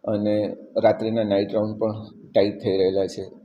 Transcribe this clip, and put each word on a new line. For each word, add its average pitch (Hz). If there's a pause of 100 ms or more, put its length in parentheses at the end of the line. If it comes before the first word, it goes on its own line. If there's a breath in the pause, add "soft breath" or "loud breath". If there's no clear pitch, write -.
અને 104 (280)
રાત્રિના 110
નાઇટ 101
રાઉન્ડ 107
પણ 107 (280)
ટાઇટ 101
થઈ 95
રહેલા 95
છે. 92 (140)